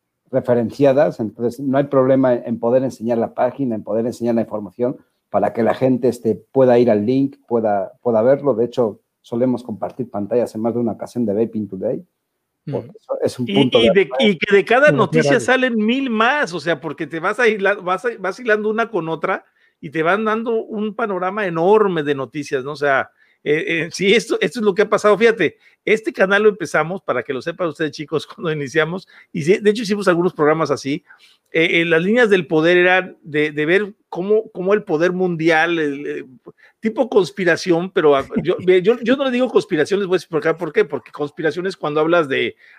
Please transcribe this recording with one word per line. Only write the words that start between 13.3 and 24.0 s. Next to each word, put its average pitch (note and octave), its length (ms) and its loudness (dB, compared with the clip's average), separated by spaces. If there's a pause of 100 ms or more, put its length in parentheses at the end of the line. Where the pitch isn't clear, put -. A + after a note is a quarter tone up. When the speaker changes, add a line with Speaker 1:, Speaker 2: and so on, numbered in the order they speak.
Speaker 1:
un B2 80 -4
Speaker 3:
Y, G3 80 -6
Speaker 1:
punto C3+ 240 4
Speaker 3:
y - 100 4
Speaker 1:
de F#3+ 40 2
Speaker 3:
de, F#3 160 4 (100)
y G#3 180 2
que G3 180 0
de G3 100 4
cada C4 220 4
Speaker 2:
Bueno, D3+ 160 4
Speaker 3:
noticia D#3+ 280 2
Speaker 2:
claro. B3+ 140 2
Speaker 3:
salen B3+ 320 2
mil B3 320 0
más, A#3 440 0
o F3+ 60 -6
sea, D#3 220 -4
porque D#3 240 -8
te D#3+ 140 -8
vas F#3+ 200 -4
a B3 80 4
hila-, G3 280 0
vas F3+ 300 -6
a, A#3+ 40 0 (100)
vas F#3 200 -6
hilando G#3+ 300 0
una A3+ 200 -2
con F3 200 -4
otra F3+ 360 -4 (340)
y D#3+ 120 -14
te D#3+ 100 -2
van F#3+ 240 0
dando A3+ 380 -2
un G#3+ 320 -6
panorama G3+ 500 -4
enorme F3+ 560 2
de C#3+ 140 -2
noticias, C3+ 480 -6
¿no? C#3 80 -8
O D3+ 40 -10
sea, C3+ 360 0 (320)
eh, D#3 420 -2
eh, E3+ 60 -12
sí, F#3+ 240 0